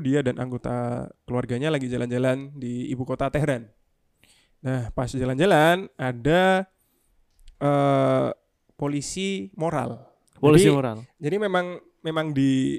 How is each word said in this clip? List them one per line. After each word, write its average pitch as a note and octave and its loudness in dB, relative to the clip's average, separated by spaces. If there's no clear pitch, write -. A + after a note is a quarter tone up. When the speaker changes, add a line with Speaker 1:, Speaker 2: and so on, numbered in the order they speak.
Speaker 1:
dia C#3 2
dan B2+ 0
anggota B2 -6
keluarganya B2 -4
lagi C#3+ -2
jalan-jalan B2+ -2
di B2 -8
ibu B2+ -4
kota C3 -4
Tehran. C#3 -2
Nah, B2+ -4
pas B2+ -4
jalan-jalan D#3 2
ada, D#3+ 2
eh, C3+ 2
polisi F#3+ -6
moral. C3 -4
Speaker 2:
Polisi D3+ 8
Speaker 1:
Jadi, D3+ 8
Speaker 2:
moral. C3 0
Speaker 1:
jadi E3 -4
memang, F#3 0
memang D#3+ -4
di, C#3 2